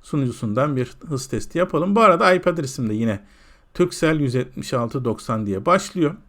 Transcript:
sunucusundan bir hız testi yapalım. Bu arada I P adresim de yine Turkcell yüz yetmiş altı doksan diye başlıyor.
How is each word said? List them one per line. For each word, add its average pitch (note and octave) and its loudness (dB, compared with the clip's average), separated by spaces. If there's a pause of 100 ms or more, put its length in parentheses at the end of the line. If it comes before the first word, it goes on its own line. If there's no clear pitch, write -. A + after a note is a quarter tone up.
sunucusundan C3 -2
bir B2+ -2 (160)
hız C3+ -6
testi A#2 -6
yapalım. F3 0
Bu A#3 4
arada F#3+ 6
I F3+ 2
P F3+ 2
adresim C3+ -4
de G#2+ -2
yine A2 -2 (500)
Turkcell E3 2
yüz C3 0
yetmiş - -4
altı B2 -2
doksan A2 -2
diye G2 -2
başlıyor. E3+ 0 (140)